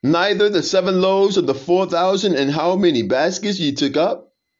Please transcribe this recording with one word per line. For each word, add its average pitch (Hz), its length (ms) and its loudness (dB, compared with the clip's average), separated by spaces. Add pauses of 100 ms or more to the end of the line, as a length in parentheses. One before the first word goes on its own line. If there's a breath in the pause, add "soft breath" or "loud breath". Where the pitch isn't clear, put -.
Neither 190 480 2
the 185 140 0
seven 185 360 0
loaves 190 380 2
of 165 100 0
the 135 80 0
four 175 300 0
thousand, 185 500 0
and 139 160 0
how 160 240 0
many 170 280 2
baskets 180 540 -2
ye 151 140 -2
took 139 240 -2
up? 170 380 -2 (260)